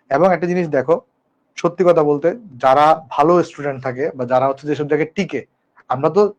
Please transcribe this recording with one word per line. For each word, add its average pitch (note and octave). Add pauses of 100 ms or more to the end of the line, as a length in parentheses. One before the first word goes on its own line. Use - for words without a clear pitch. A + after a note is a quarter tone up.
(100)
এবং E3+
একটা E3
জিনিস F3
দেখো, D3 (560)
সত্যি -
কথা E3+
বলতে, D3 (200)
যারা C#3+
ভালো E3
স্টুডেন্ট C#3+
থাকে C3
বা B2+
যারা B2+
হচ্ছে C#3
যেসব D3
জায়গায় D3+
টিকে, D#3 (420)
আমরা C#3
তো G3+